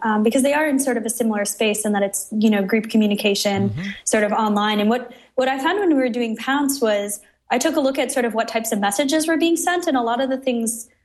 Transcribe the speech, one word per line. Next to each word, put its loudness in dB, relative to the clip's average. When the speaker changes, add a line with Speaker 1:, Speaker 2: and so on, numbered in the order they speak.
Speaker 1:
um, 0
because 2
they 2
are 0
in 0
sort -2
of -6
a -4
similar -2
space -2
in 0
that 2
it's, -4
you 2
know, 2
group -2
communication 2
Speaker 2:
Mm-hmm. -6
Speaker 1:
sort 2
of 0
online. 2
And 2
what, -2
what 0
I -2
found 2
when 2
we 4
were 2
doing -2
Pounce -2
was 0
I 0
took 0
a 0
look 0
at -2
sort 0
of -2
what 0
types -4
of -2
messages 0
were 2
being 2
sent, 0
and 2
a 2
lot 0
of 0
the 0
things -2